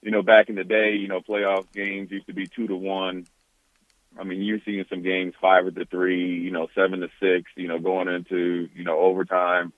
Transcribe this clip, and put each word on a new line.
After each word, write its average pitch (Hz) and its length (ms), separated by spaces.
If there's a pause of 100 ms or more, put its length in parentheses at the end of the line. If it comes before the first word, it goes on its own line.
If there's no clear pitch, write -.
you 107 100
know, 107 100
back 101 280
in 110 60
the 92 100
day, 107 300
you 101 120
know, 95 140
playoff 98 500
games 98 400
used 98 160
to 95 60
be 92 140
two 110 200
to 98 80
one. 92 500 (920)
I 95 60
mean, 95 160
you're 107 240
seeing 98 240
some 92 140
games 92 360
five 92 340
to 87 120
three, 90 520
you 87 140
know, 82 240
seven 95 240
to 87 80 (140)
six, 90 340
you 90 140
know, 82 100
going 92 300
into, 87 680
you 90 80
know, 82 160
overtime. 90 800